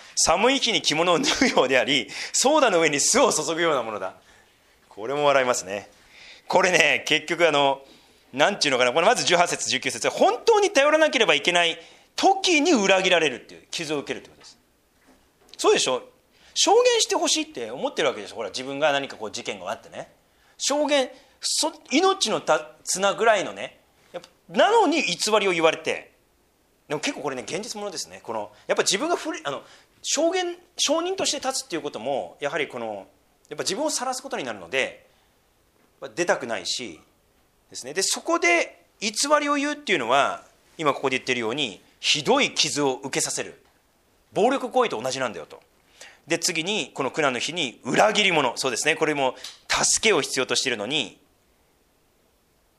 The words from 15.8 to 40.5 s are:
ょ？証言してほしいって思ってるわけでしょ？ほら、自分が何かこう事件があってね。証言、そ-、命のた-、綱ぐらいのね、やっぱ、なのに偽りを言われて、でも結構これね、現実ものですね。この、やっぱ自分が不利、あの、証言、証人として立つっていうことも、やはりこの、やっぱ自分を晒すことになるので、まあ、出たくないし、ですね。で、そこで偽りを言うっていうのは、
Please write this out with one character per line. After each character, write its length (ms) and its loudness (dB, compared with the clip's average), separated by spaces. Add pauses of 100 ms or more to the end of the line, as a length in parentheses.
ょ？ 140 -2 (500)
証 180 2 (120)
言 180 4
し 60 0
て 100 0
ほ 100 0
し 140 0
い 40 -2
っ 20 -20
て 240 -10
思 180 -6
っ 60 -10
て 80 -2
る 60 4
わ 60 -2
け 60 -12
で 80 -12
し 40 -16
ょ？ 40 -14
ほ 60 -6
ら、 80 -6
自 120 -10
分 160 -8
が 140 2
何 160 -2
か 80 -14
こ 100 -10
う 60 -10
事 100 -10
件 160 -8
が 120 -10
あ 60 -4
っ 40 -20
て 80 -20
ね。 240 -14 (460)
証 280 -2
言、 240 0 (300)
そ-、 320 -2 (180)
命 400 2
の 100 0
た-、 300 0 (140)
綱 300 0
ぐ 100 -2
ら 140 4
い 60 -2
の 80 -8
ね、 280 -12 (320)
や 80 -12
っ 20 -20
ぱ、 60 -20 (280)
な 140 6
の 160 4
に 160 2
偽 280 -4 (100)
り 80 0
を 40 2
言 100 0
わ 80 6
れ 80 -2
て、 340 -6 (760)
で 60 -4
も 60 -6
結 160 -4
構 60 -12
こ 80 -4
れ 60 -8
ね、 60 -10
現 200 -8
実 160 -12
も 80 -8
の 40 -8
で 80 -12
す 100 -10
ね。 140 -18
こ 120 -12
の、 180 -8 (140)
や 80 2
っ 20 -8
ぱ 60 2
自 160 2
分 100 -2
が 80 0
不 160 -6
利、 120 -10
あ 60 -6
の、 120 -8 (400)
証 280 0
言、 260 -4 (200)
証 260 0
人 140 -4
と 80 -4
し 60 -2
て 100 -4
立 240 -6
つ 20 -20
っ 20 -20
て 80 -6
い 20 -2
う 40 -10
こ 80 -8
と 80 -10
も、 420 -6
や 100 -4
は 80 -6
り 100 -4
こ 100 -12
の、 300 -10 (400)
や 60 -14
っ 20 -20
ぱ 80 -6
自 100 -4
分 100 -4
を 60 -2
晒 260 -6
す 60 -14
こ 80 -14
と 60 -8
に 80 -6
な 80 -8
る 60 -10
の 100 -16
で、 400 -6 (920)
ま 80 -14
あ、 60 -16
出 120 -2
た 100 2
く 100 -8
な 120 -4
い 80 -10
し、 340 -10 (720)
で 60 -18
す 100 -14
ね。 80 -10
で、 80 -2
そ 180 -2
こ 180 -2
で 460 0 (160)
偽 120 -4 (280)
り 80 -4
を 60 2
言 160 -2
う 20 -4
っ 40 -8
て 160 -4
い 40 2
う 20 2
の 100 -4
は、 360 2 (320)